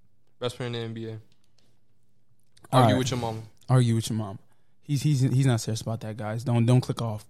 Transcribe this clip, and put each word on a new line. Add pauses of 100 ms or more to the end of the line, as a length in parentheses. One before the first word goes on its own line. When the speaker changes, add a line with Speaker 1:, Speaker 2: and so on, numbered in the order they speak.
(400)
Speaker 1:
Best
player
in
the
N
B
A. (1600)
Speaker 2:
All
Speaker 1:
Argue
Speaker 2:
right.
Speaker 1:
with
your
mama. (260)
Speaker 2:
Argue
with
your
mom. (440)
He's,
he's,
he's
not
serious
about
that,
guys.
Don't,
don't
click
off,